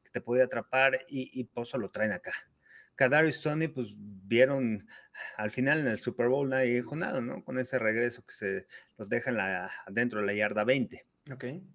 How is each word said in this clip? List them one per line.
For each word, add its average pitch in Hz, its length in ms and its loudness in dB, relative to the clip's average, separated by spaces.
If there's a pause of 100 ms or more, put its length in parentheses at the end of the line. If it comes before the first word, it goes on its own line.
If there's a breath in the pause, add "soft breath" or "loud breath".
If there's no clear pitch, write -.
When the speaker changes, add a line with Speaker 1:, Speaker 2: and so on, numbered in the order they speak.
Speaker 1:
que - 100 -20
te 120 100 -4
podía 123 240 4
atrapar, 131 640 2
y, 131 280 -6
y 127 60 -2
por 120 240 -6
eso - 100 -6
lo 104 140 -4
traen 104 220 0
acá. 90 180 -8 (640 soft breath)
Kadarius 147 460 4
Toney, 156 260 0
pues, 117 300 -6
vieron, 110 920 2 (480 loud breath)
al 107 160 -2
final 139 300 2
en 135 60 0
el 110 100 0
Super 120 320 -2
Bowl 139 180 2
nadie 131 280 2
dijo 123 200 -4
nada, 165 240 -4
¿no? 120 240 -6
Con 127 160 -4
ese 123 200 -2
regreso 113 460 0
que - 80 -20
se 95 320 -4 (320 loud breath)
los 101 120 -10
deja 120 200 0
en 123 60 -2
la, 95 340 -2 (180 loud breath)
dentro 107 340 0
de 101 60 0
la 101 60 0
yarda 104 300 0
veinte. 127 420 0 (280)
Speaker 2:
Ok. 123 100 -10 (320)